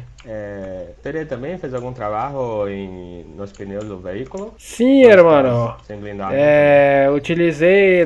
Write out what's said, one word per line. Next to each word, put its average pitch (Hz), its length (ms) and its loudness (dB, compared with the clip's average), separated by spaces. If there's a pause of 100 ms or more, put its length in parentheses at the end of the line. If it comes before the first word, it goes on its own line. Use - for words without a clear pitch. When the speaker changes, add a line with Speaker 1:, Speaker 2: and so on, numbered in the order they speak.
(260)
Speaker 1:
Eh, 98 680 -14
¿usted 151 320 -10
también 139 320 -12
fez 135 140 -12
algum 123 180 -10
trabalho 113 800 -6
em, 92 560 -12 (100)
nos 101 160 -14
pneus 101 340 -12
do 101 120 -14
veículo? 131 600 -14
Speaker 2:
Sim, 262 480 2
Speaker 1:
Ou 226 60 10
Speaker 2:
irmão. 139 600 6
Speaker 1:
está - 140 -20
sem 104 120 -16
blindagem? 101 420 -8
Speaker 2:
É, 143 720 4
utilizei 170 960 2